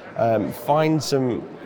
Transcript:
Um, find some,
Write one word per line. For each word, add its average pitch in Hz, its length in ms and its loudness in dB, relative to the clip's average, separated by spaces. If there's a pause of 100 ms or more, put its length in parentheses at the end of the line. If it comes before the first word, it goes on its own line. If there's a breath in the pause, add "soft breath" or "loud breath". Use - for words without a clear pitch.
(160 loud breath)
Um, 110 360 2
find 156 500 2
some, 127 460 0 (180)